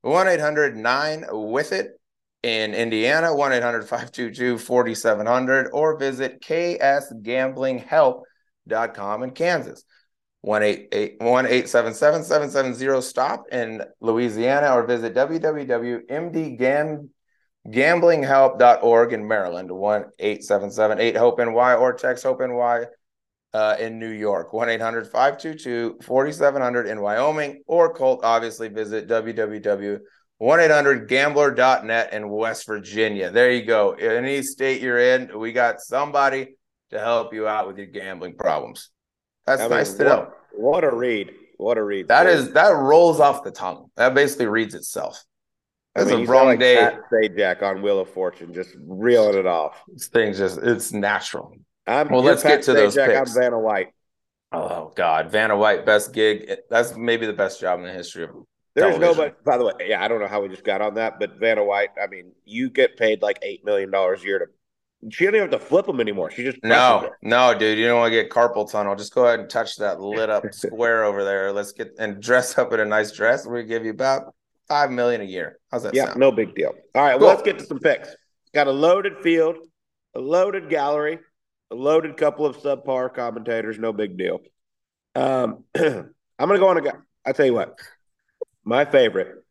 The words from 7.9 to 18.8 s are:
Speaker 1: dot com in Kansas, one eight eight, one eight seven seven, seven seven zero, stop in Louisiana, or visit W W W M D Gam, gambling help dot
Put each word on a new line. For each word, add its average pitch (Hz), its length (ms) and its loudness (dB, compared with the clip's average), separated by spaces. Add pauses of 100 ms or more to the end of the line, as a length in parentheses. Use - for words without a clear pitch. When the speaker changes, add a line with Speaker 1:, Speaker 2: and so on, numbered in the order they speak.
Speaker 1:
dot 113 240 -4
com 107 300 -8
in 127 80 -8
Kansas, 165 520 -4 (600)
one 107 200 0
eight 104 300 0
eight, 101 280 -4
one 127 260 2
eight 123 240 0
seven 113 240 0
seven, 156 280 2
seven 151 280 -2
seven 131 240 -2
zero, 131 260 -2
stop - 500 -4
in 113 320 -6 (180)
Louisiana, 120 760 0
or 117 120 2
visit 117 280 -4
W 147 240 0
W 156 280 -4
W 120 400 -4
M 165 260 -8
D 160 220 -6
Gam, 147 540 -2 (640)
gambling 160 520 2
help 135 360 4
dot 120 240 6